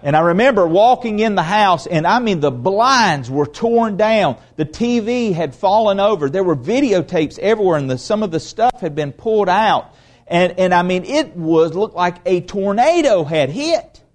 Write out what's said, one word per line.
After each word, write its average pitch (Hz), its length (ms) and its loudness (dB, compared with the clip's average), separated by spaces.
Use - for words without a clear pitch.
And 147 140 0
I 156 40 4
remember 185 460 2
walking 214 520 2
in 220 160 0
the 185 80 0
house, 185 440 0
and 180 200 -2
I 214 140 2
mean, 208 200 -2
the 143 100 0
blinds 185 800 0
were 143 140 0
torn 226 540 -2
down. 208 400 0
The 156 80 -2
T 233 360 -2
V 233 320 -2
had 160 220 -4
fallen 202 460 0
over. 190 300 0
There 190 120 -2
were 175 140 0
videotapes 180 800 -2
everywhere, 196 380 0
and 135 140 -2
the, 127 80 -2
some 214 240 -4
of 202 80 -4
the 160 100 -4
stuff - 400 -2
had 156 140 -6
been 143 180 -6
pulled 208 380 -2
out. 190 440 0
And, 170 320 0
and 185 140 2
I 175 100 4
mean, 180 220 -2
it 220 320 -2
was, 160 380 2
looked 214 220 -4
like 175 280 -2
a 180 160 0
tornado 208 840 0
had 143 260 -2
hit. 302 520 -6